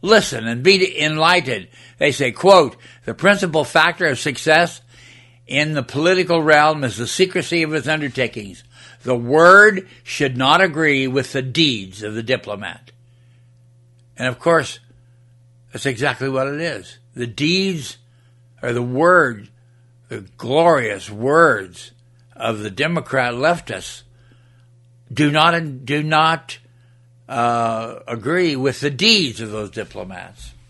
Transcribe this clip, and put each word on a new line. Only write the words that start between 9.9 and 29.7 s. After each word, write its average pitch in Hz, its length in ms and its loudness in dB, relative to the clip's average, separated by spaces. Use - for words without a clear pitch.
should 135 320 -4
not 139 240 4
agree 147 460 0
with 131 260 -4
the 139 80 -4
deeds 113 600 -4
of 107 120 -8
the 113 80 -6
diplomat." 104 680 -8
And 127 100 -4
of 123 100 -8
course, 165 400 0
that's - 140 -8
exactly 135 420 -2
what 131 200 -2
it 147 120 -8
is. 139 380 -10
The 123 120 -8
deeds 165 720 -2
are 123 120 -4
the 123 80 -2
word, 127 680 2
the 107 180 -14
glorious 123 720 0
words 113 840 0
of 113 240 -4
the 104 120 -8
Democrat 135 640 -2
leftists 127 680 -4
do 147 180 0
not, 156 560 0
do 147 160 -4
not, 156 560 -2
uh, 117 760 -4
agree 143 500 -2
with 127 240 -4
the 143 100 -4
deeds 165 500 0
of 110 100 -10
those 104 200 -8